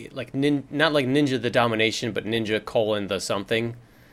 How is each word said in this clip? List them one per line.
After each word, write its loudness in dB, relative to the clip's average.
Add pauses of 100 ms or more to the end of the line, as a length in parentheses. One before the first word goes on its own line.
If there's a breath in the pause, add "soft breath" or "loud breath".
(120)
like -12
nin-, 0
not 2
like 2
Ninja 2
the 0
Domination, 2
but -6
Ninja -2
colon 0
the -2
something. -2 (380 soft breath)